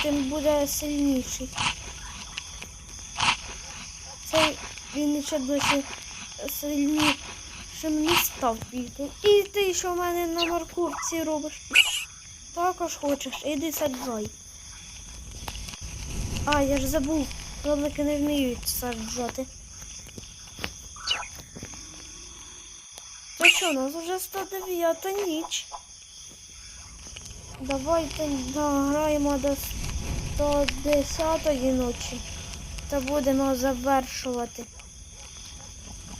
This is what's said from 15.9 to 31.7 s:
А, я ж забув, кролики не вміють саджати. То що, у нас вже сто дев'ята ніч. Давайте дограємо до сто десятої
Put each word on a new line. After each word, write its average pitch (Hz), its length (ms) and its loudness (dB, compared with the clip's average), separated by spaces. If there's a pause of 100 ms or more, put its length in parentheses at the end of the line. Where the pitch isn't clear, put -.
А, 285 160 4
я 277 180 4
ж 262 80 0
забув, 285 400 2 (360)
кролики 294 420 2
не 294 120 2
вміють 285 520 2
саджати. 240 800 -2 (4000)
То 330 60 6
що, - 260 8
у - 20 4
нас 269 220 0
вже 339 240 -2
сто 381 260 -4
дев'ята 370 680 0
ніч. 370 560 -2 (1900)
Давайте 285 680 2 (260)
дограємо 285 840 4
до 277 180 2
сто - 1120 0 (180)
десятої 294 880 4